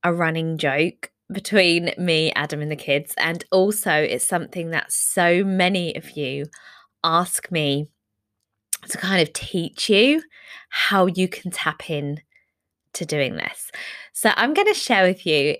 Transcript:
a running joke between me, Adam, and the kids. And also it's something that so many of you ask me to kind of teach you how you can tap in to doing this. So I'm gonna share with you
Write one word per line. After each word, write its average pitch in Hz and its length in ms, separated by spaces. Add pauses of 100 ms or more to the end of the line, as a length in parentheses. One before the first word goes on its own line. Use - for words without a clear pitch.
a 175 100
running 165 460
joke 151 540 (180)
between 180 640
me, 160 360
Adam, 151 280
and 151 120
the 147 40
kids. 151 400
And 170 360
also 190 400
it's 151 340
something 170 440
that - 200
so 175 540
many 185 500
of - 220
you 143 300 (580)
ask 170 480
me 147 340 (1000)
to - 100
kind 185 240
of 151 100
teach - 560
you 262 360 (460)
how 190 360
you 185 220
can 180 240
tap - 360
in 147 320 (760)
to 165 120
doing 139 300
this. - 340 (420)
So - 220
I'm 269 200
gonna 415 200
share 196 300
with 185 200
you 151 360